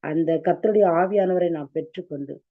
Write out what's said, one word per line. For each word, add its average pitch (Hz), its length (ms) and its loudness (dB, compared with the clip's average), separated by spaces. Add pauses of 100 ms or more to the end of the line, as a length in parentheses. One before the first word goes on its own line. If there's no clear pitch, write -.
அந்த 160 420 0
கர்த்தருடைய 202 420 2 (140)
ஆவியானவரை 185 560 2
நாம் 143 180 -10
பெற்றுக்கொண்டு 147 600 -10 (160)